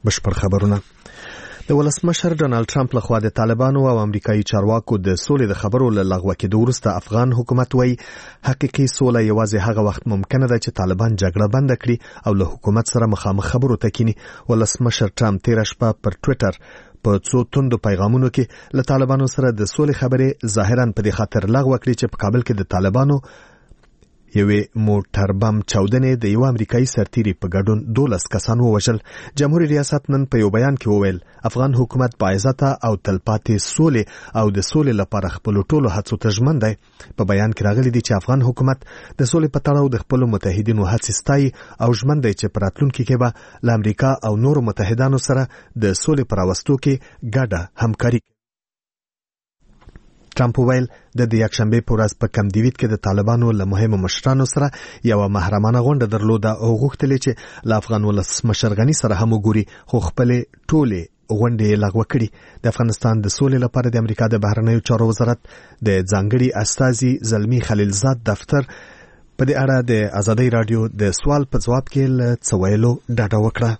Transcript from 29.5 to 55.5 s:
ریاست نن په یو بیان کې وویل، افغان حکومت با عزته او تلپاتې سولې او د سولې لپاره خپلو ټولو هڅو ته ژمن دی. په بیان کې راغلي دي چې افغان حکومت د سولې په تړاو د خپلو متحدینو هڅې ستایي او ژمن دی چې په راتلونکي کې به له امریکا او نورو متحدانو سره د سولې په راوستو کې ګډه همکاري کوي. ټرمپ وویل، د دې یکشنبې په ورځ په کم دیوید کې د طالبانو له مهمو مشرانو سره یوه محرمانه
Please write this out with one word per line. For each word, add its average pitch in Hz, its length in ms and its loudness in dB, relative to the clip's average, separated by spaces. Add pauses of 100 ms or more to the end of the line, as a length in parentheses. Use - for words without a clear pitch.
ریاست 143 440 -2
نن 139 140 2
په 135 140 -2
یو 104 120 4
بیان 127 240 2
کې - 120 -6
وویل، 101 320 2 (240)
افغان 127 320 -2
حکومت 123 460 0
با 95 100 2
عزته 123 360 0 (180)
او 110 120 0
تلپاتې 107 600 -2
سولې 131 480 0 (320)
او 110 140 2
د 98 100 -2
سولې 143 320 0
لپاره 98 360 -2
خپلو 101 340 -2
ټولو 147 260 2
هڅو 101 280 -4
ته 113 120 -2
ژمن 123 320 0
دی. 110 140 0 (420)
په 107 80 0
بیان 101 260 2
کې 110 120 -4
راغلي 113 280 2
دي 120 100 2
چې - 160 -2
افغان 127 260 0
حکومت 131 420 0 (340)
د 135 60 2
سولې 160 240 2
په 139 100 -2
تړاو 143 300 2
د 123 80 -2
خپلو 127 300 0
متحدینو 107 580 0
هڅې 107 260 -2
ستایي 139 420 0 (280)
او 120 120 2
ژمن 135 300 0
دی 110 100 2
چې 104 160 -4
په 98 120 -4
راتلونکي 123 440 -2
کې 127 120 0
به 120 160 0 (320)
له 120 80 2
امریکا 110 420 0 (100)
او 107 120 0
نورو 139 240 2
متحدانو 117 580 0
سره 131 300 0 (280)
د 104 160 0
سولې 143 320 0
په - 120 -4
راوستو 92 380 0
کې 135 240 0 (260)
ګډه 107 420 -2 (160)
همکاري 117 360 0
کوي. - 180 -10 (2000)
ټرمپ 120 200 0
وویل، 127 280 2 (320)
د - 20 0 (100)
دې 113 140 2
یکشنبې 110 440 0
په - 80 0
ورځ 107 160 0 (100)
په 113 40 -2 (120)
کم 104 80 0 (100)
دیوید 120 240 0
کې 127 140 0
د 104 120 -6
طالبانو 110 540 2
له 95 40 -2 (100)
مهمو 107 320 2
مشرانو 131 480 0
سره 143 160 0 (400)
یوه 101 260 2
محرمانه 104 500 2